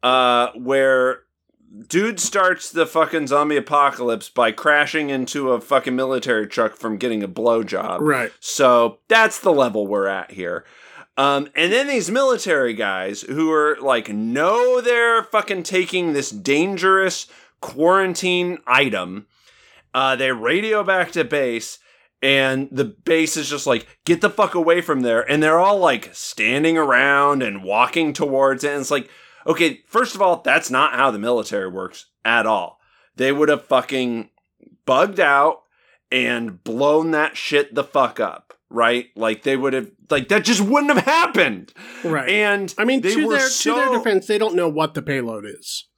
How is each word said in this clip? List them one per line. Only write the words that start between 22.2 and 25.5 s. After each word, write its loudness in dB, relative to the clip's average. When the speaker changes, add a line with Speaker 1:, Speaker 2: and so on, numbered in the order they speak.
Speaker 1:
and 0
the -2
base -2
is -6
just -6
like, -2
"Get 2
the 2
fuck 0
away 2
from -2
there." 2
And 2
they're 4